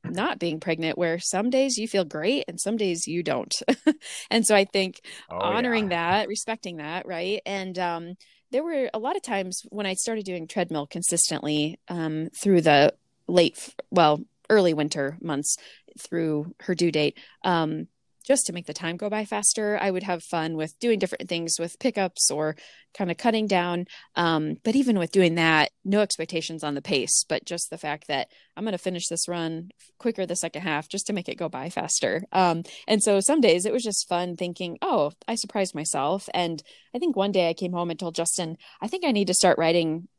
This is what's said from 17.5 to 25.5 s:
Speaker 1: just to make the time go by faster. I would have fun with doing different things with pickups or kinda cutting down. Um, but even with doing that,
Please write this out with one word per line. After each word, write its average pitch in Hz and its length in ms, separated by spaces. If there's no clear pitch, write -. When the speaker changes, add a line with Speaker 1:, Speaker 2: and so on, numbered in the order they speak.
Speaker 1:
just 269 200
to 175 80
make 175 140
the 151 60
time 170 240
go 208 120
by 214 160
faster. 208 560
I 196 80
would 185 140
have 180 200
fun 160 320
with 156 240
doing 233 200
different 185 300
things 170 300
with 170 200
pickups 202 500
or 151 260
kinda 175 220
cutting 220 320
down. 175 380
Um, 160 480
but 220 120
even 254 240
with 165 120
doing 180 240
that, 160 360